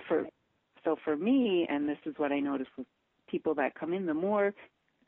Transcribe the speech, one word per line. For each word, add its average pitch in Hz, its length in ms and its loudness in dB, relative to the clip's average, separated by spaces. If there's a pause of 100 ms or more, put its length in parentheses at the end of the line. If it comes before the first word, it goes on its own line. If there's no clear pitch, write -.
for, 160 200 0 (560)
so 156 200 0
for 151 120 -2
me, 196 520 4
and 147 220 0
this 147 160 -4
is 156 120 -6
what 147 140 0
I 143 80 2
notice 139 280 -2 (100)
with 127 80 -10 (420)
people 160 280 -2
that 135 180 0
come 165 200 -4
in, 190 120 -2
the 160 80 0
more 202 400 0 (540)